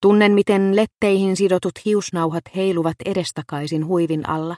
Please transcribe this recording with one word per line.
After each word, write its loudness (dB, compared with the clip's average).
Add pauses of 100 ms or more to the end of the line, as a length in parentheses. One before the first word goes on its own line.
Tunnen, 6
miten 2
letteihin 0
sidotut 0 (140)
hiusnauhat -2 (120)
heiluvat -2 (100)
edestakaisin -6
huivin -2
alla -6